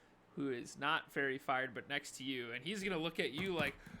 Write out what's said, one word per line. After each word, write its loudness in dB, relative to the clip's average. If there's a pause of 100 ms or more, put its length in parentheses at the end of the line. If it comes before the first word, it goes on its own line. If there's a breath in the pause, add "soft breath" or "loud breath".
(360 loud breath)
who 0
is -4
not 2
very 2
fired, 2
but -8
next -2
to -10
you. -2
And -4
he's -2
gonna 0
look 0
at 4
you 0
like, 2 (240 loud breath)